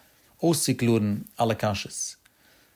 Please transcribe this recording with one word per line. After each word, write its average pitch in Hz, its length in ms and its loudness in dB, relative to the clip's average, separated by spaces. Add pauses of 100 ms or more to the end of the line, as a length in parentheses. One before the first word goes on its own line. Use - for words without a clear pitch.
(380)
auszuklären, 117 880 2 (120)
alle 113 200 0
Kasches. - 640 -6 (580)